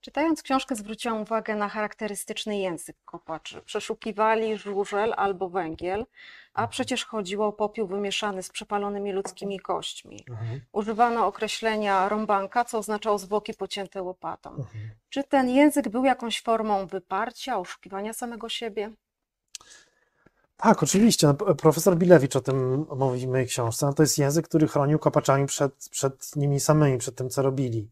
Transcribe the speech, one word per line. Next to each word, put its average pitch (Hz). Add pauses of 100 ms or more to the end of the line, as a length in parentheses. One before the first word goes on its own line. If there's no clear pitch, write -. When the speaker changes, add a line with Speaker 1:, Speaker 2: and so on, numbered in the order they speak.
Speaker 1:
Czytając 302
książkę, 262
zwróciłam 220
uwagę 220
na 208
charakterystyczny 208
język 175 (100)
kopaczy. -
Przeszukiwali 220
żużel 202
albo 190
węgiel, 175 (480)
a -
Speaker 2:
Mhm. -
Speaker 1:
przecież -
chodziło 208
o 208
popiół 208
wymieszany 196
z -
przepalonymi 202
ludzkimi 196
kośćmi. -
Speaker 2:
Mhm. 113 (100)
Speaker 1:
Używano 220
określenia 208
rąbanka, 208
co 233
oznaczało 208
zwłoki 202
pocięte 190
łopatą. -
Speaker 2:
Mhm. - (200)
Speaker 1:
Czy 277
ten 262
język 285
był 254
jakąś 247
formą 214
wyparcia, 214
oszukiwania 196
samego 233
siebie? 220 (1700)
Speaker 2:
Tak, -
oczywiście. 190
No, 143
p-, 175
profesor 160
Bilewicz 165
o 131
tym 135 (120)
mówi 127
w -
mojej 127
książce. 120
No, 139
to 156
jest -
język, 147
który 156
chronił 151
kopaczami 139
przed, -
przed -
nimi 143
samymi, 147
przed 117
tym, 127
co -
robili. 127